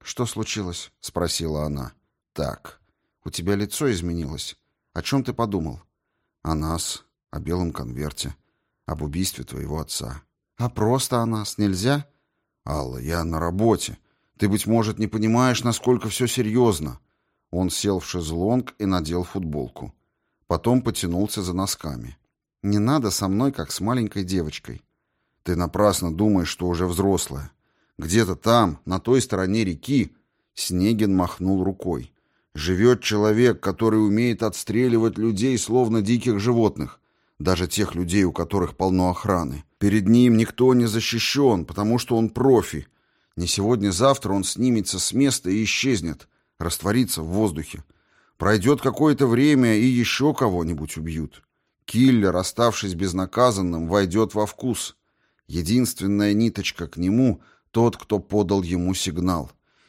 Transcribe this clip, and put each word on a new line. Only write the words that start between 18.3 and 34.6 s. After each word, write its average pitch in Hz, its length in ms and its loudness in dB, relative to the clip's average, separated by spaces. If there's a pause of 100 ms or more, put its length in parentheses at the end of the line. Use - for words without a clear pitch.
и 104 80 -4
надел 87 380 -2
футболку. 73 720 -8 (520)
Потом 120 340 2
потянулся 101 600 -4
за 90 100 -4
носками. 73 640 -6 (460)
«Не 104 160 2
надо 117 320 0
со 98 180 -2
мной, 113 240 0
как - 180 -10
с - 100 -8
маленькой 107 440 -2
девочкой». 82 580 -6 (600)
«Ты 90 120 -4
напрасно 90 600 0
думаешь, 95 340 2
что - 180 -6
уже 87 200 0
взрослая. 87 640 -2 (480)
Где-то 90 380 0
там, 113 500 2
на 92 140 -2
той 127 200 2
стороне 104 440 0
реки», 95 520 -2 (380)
Снегин 101 600 0
махнул 92 480 0
рукой, 90 500 -4 (420)
«живет 92 480 2
человек, 107 580 2
который 107 460 2
умеет 110 360 0
отстреливать 113 760 0